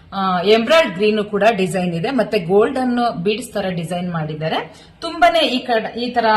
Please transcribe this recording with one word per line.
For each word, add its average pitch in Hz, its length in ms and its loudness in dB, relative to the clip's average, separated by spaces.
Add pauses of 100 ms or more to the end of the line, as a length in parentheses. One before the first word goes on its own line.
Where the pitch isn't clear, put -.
(120)
ಆ, 190 300 0
ಎಮರಾಲ್ಡ್ 226 520 4
ಗ್ರೀನ್ 208 300 0
ಕೂಡ 202 200 0 (120)
ಡಿಸೈನ್ 180 380 -2
ಇದೆ, 175 160 -4
ಮತ್ತೆ 220 280 0
ಗೋಲ್ಡನ್ 233 840 0
ಬೀಡ್ಸ್ 208 300 -4
ತರ 190 160 -4
ಡಿಸೈನ್ 175 440 -6
ಮಾಡಿದ್ದಾರೆ. 156 720 -6 (140)
ತುಂಬಾನೇ 339 380 2
ಈ 254 200 0
ಕಡೆ 233 420 -4
ಈ 240 100 -4
ತರ 226 160 -2 (100)